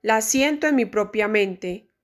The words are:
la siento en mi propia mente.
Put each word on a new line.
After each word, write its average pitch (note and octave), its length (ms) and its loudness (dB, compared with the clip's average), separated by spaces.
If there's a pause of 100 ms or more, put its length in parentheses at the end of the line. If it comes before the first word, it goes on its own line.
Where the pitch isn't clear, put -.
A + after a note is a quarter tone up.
la A3 200 2
siento C#4+ 440 0
en D4+ 100 2
mi A#3+ 100 2
propia G#3 420 -2
mente. F#3+ 640 -2 (120)